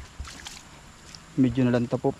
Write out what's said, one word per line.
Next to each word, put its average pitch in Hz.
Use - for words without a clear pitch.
Medyo 127
nalanta 120
po. 135